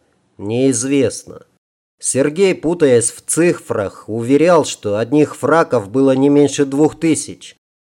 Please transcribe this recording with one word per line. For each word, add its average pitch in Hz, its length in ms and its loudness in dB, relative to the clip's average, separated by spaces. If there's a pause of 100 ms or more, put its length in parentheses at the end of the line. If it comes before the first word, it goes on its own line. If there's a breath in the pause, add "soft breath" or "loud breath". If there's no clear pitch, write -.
(380)
неизвестно. 120 1040 -2 (580)
Сергей, 151 540 0
путаясь 143 560 0
в - 120 -20
цифрах, 117 880 -4
уверял, 139 560 2
что 104 340 -6
одних 143 380 0
фраков 127 540 0
было 135 220 2
не 135 160 2
меньше 143 360 2
двух 143 340 -2
тысяч, - 580 -4 (440)